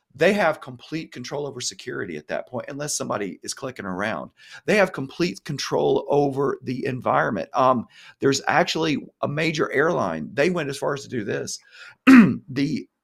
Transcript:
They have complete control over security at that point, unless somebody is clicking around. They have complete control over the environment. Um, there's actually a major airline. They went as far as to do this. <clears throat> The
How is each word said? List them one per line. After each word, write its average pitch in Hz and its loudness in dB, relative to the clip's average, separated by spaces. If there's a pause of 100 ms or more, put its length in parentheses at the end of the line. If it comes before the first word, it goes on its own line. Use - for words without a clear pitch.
(140)
They 160 4
have 185 0
complete 143 -12
control 143 -8
over 123 -12
security 117 -8
at 76 -12
that - -6
point, - -8
unless 147 -6
somebody 104 -4
is 98 -8
clicking 127 -10
around. 92 -4 (340)
They 185 4
have 185 4
complete 170 -4
control 143 0
over 143 0
the 123 -6
environment. 127 0
Um, 127 4 (320)
there's 135 2
actually 160 0 (160)
a 117 0
major 156 -2
airline. 117 0
They 143 2
went 165 -2
as 135 -8
far 147 -4
as 139 -8
to - -16
do 123 -6
this. 131 -6 (500)
<clears throat> - - (400)
The 139 -2 (160)